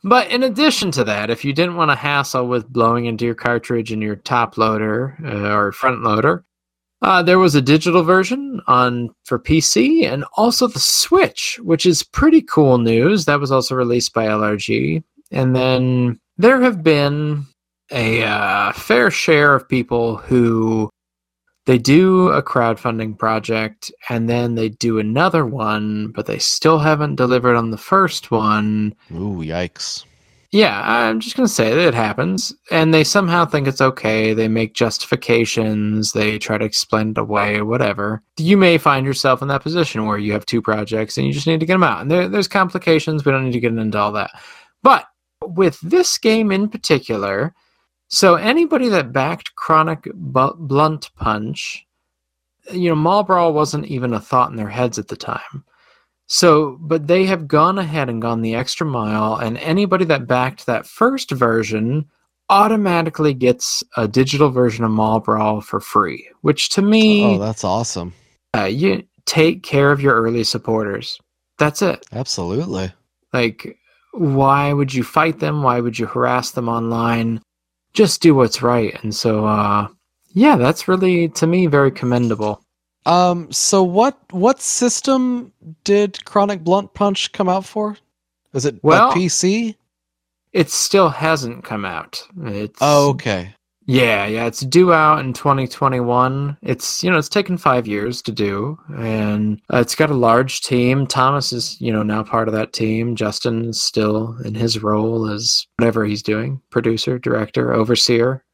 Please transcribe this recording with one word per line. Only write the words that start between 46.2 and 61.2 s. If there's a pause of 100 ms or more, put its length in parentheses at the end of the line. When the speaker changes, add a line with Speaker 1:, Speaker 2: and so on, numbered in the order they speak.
Speaker 1:
in
particular, (560)
so
anybody
that
backed
Chronic
Bu-,
Blunt
Punch, (840)
you
know,
Mall
Brawl
wasn't
even
a
thought
in
their
heads
at
the
time. (640)
So,
but
they
have
gone
ahead
and
gone
the
extra
mile,
and
anybody
that
backed
that
first